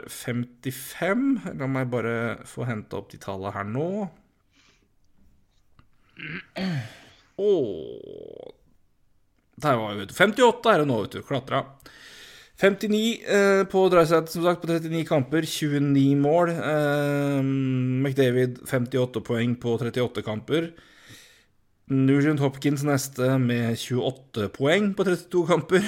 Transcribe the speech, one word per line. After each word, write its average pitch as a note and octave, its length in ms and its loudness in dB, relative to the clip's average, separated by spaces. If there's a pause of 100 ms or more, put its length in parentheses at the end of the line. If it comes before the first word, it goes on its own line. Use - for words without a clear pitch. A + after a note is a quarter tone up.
femtifem. F3 1300 -4 (180)
La C3 80 -4
meg C3 240 -2
bare A#2 540 -2
få - 200 -10
hentet A2 300 -6
opp G2+ 160 -10
de - 80 -18
tallene G2 320 -8
her G2 160 -6
nå. E3+ 420 -4 (3250)
Åh. A#1+ 1120 -2 (1080)
Der C#3 200 0
var G#2+ 160 -4
vi, G#2 60 -6
vet G2+ 100 -8
du. - 60 -16
Femtiåtte A#3 580 4
er E3 80 4
det D3 60 0
nå, A#2 160 0
vet - 80 -8
du. F#2+ 100 -10
Klatra. C3 440 -4 (920)
Femtini, G#3+ 640 2
eh, G3 420 4
på F#3+ 240 2
Draisaitl, E3 400 4
som E3+ 140 -4
sagt, F3 180 2
på E3 80 -4
trettini E3 360 -2
kamper. D3+ 380 0
Tjueni C#3+ 720 2
mål. D#3 340 4
Eh, C#3+ 920 0
McDavid, C3 1200 0
femtiåtte B2 560 -2
poeng A#2 360 -2
på A#2+ 220 -2
trettiåtte A#2+ 440 -4
kamper. C#3+ 480 -4 (1160)
Nugent C#3 520 4
Hopkins C#3+ 440 0
neste C3 540 0
med A#2+ 380 0
tjueåtte - 760 -4
poeng F#3+ 460 0
på G3 80 0
trettito F3+ 420 0
kamper. F3 420 2